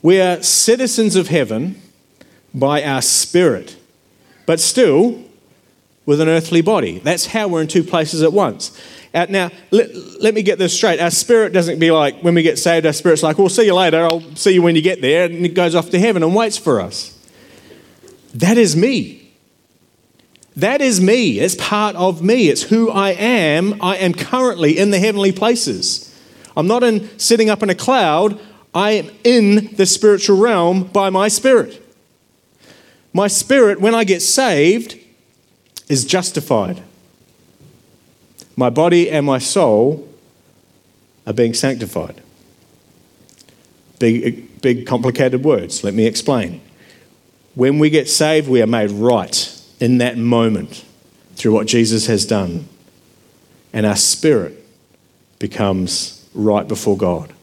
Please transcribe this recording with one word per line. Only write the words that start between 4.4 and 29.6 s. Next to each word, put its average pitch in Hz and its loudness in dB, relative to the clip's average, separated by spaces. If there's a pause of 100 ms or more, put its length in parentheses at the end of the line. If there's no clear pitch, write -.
but 165 0
still 214 2 (840)
with 147 0
an 160 2
earthly 165 2
body. 143 -2
That's 170 -2
how 214 -4
we're 170 -2
in 156 -4
two 170 0
places 156 -2
at 160 2
once. 156 -2 (420)
Uh, 175 -2
now, 185 -2 (180)
let, - -2
let 220 2
me 214 -2
get 185 0
this 180 0
straight. 170 0
Our 170 0
spirit 214 0
doesn't 170 0
be 165 4
like, 151 0
when 170 2
we 170 4
get 160 2
saved, 165 0
our 147 2
spirit's 160 2
like, 156 0
"We'll 196 4
see 226 2
you 190 2
later. 170 2
I'll 165 0 (120)
see 196 2
you 180 4
when 170 2
you 160 2
get 180 -2
there," 156 2
and 170 -4
it 170 -4
goes 175 0
off 170 -2
to 180 2
heaven 190 2
and 165 0
waits 214 -2
for 120 -2
us. - -12 (1200)
That 180 2
is 185 4
me. 202 -2 (1200)
That 240 -2
is 240 0
me. 185 2
It's 180 -2
part 208 -4
of 175 -2
me. 214 2
It's - -2
who 226 0
I 196 0
am. 190 0
I 185 -2
am 185 0
currently 175 0
in 202 2
the 190 0
heavenly 196 0
places. 202 -4 (480)
I'm 156 0
not 240 0
in, 220 0
sitting 220 2
up 208 -2
in 208 -2
a 180 0
cloud. 208 0 (340)
I 202 0
am 208 -4 (120)
in 214 4